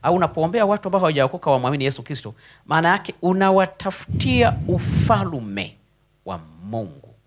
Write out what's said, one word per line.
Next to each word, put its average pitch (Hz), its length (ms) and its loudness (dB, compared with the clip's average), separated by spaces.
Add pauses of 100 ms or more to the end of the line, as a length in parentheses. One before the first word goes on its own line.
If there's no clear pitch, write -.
au 160 120 0
unapoombea 175 520 0
watu 202 220 -2
ambao 190 120 0
hawajaokoka 156 500 0
wamwamini 131 340 0
Yesu 135 180 -2
Kristo, 120 320 -12 (320)
maana 160 220 2
yake 185 340 0
unawatafutia 190 1300 2 (120)
ufalme 147 1080 0 (480)
wa 92 140 -8 (240)
Mungu. 98 520 -10 (120)